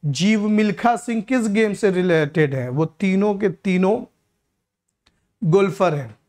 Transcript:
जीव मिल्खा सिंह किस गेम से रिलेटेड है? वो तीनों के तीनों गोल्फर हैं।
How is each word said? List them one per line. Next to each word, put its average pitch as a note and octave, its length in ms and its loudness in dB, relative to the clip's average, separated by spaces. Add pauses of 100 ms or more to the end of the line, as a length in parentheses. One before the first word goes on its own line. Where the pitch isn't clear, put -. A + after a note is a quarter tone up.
जीव G3+ 440 0
मिल्खा G#3+ 480 0
सिंह A3+ 260 -6
किस A3+ 260 -2
गेम G#3 260 0
से G3+ 160 0
रिलेटेड D#3+ 640 0
है? B2 140 -4
वो C#3 160 0
तीनों G3 500 0
के G3+ 140 -2
तीनों F#3 560 0 (1500)
गोल्फर F#3+ 440 2
हैं। B2 240 -10 (100)